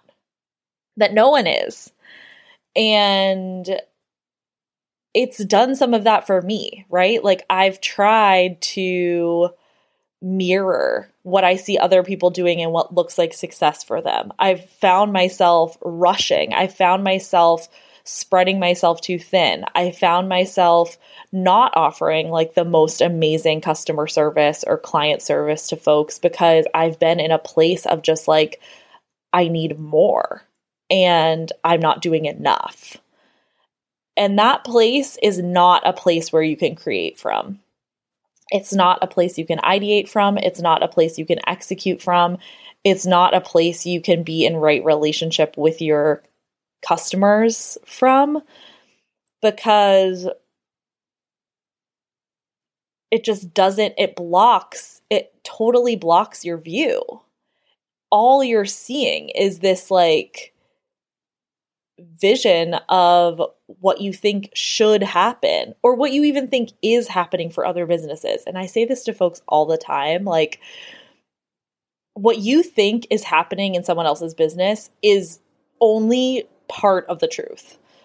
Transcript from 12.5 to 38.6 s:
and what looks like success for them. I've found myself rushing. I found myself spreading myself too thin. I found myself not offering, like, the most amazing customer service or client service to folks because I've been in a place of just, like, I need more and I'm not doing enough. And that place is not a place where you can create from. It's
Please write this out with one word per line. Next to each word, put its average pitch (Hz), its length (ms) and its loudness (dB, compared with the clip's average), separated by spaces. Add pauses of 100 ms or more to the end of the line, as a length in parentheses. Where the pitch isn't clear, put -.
and 165 100 -4
what 165 220 -2
looks 170 260 -2
like 165 140 -2
success - 500 -4
for - 180 -6
them. - 380 -6
I've 185 280 0
found 196 460 2
myself 175 680 2
rushing. 175 720 0
I 190 120 0
found 190 380 0
myself 175 640 2 (360)
spreading 190 560 0
myself 175 400 0
too 175 200 -6
thin. 160 440 0 (120)
I 180 160 0
found 180 360 0
myself 180 680 2 (340)
not 190 440 2
offering, 160 540 0
like, 160 260 -2
the 170 100 2
most 160 360 2
amazing 160 600 0
customer 156 460 -4
service 151 580 0
or 156 120 -2
client 151 440 -2
service 147 460 -4
to - 80 -6
folks 151 420 0
because 165 560 2
I've 160 260 -2
been 170 200 2
in 160 120 -2
a 156 60 2
place 165 480 0
of 160 160 -2
just, 160 260 -2
like, 156 320 0 (720)
I 180 160 2
need 160 280 -4
more 156 640 0 (480)
and 165 640 2 (120)
I'm 165 180 2
not 160 200 0
doing 160 240 -2
enough. - 720 -8 (1200)
And 202 240 0
that 240 240 2
place 240 580 0
is 196 160 0
not 180 480 4
a 185 80 0
place 165 400 -2
where 160 80 4
you 156 160 -2
can 165 180 -2
create 95 440 -6
from. 53 400 -6 (920)
It's 196 240 -4